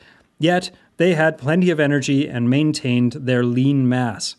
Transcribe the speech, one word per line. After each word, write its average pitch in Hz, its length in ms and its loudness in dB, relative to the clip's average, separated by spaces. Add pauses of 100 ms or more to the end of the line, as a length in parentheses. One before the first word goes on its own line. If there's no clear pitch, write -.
(380)
yet 175 320 0 (260)
they 175 180 2
had 160 220 0
plenty 175 320 0
of 160 100 0
energy 143 480 0
and 120 220 -2
maintained 127 640 0
their 127 300 -2
lean 127 440 0
mass. 123 520 -4